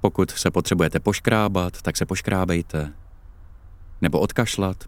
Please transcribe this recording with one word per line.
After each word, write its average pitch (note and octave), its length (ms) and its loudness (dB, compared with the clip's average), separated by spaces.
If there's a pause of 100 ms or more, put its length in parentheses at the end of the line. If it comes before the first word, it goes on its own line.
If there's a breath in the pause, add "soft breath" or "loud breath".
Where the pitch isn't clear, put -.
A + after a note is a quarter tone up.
Pokud F#2+ 280 2
se - 200 0
potřebujete F2 480 2
poškrábat, G2+ 800 0
tak - 160 -4
se - 80 -2
poškrábejte. F2 880 -2 (1080)
Nebo E2+ 180 4
odkašlat, G2 680 0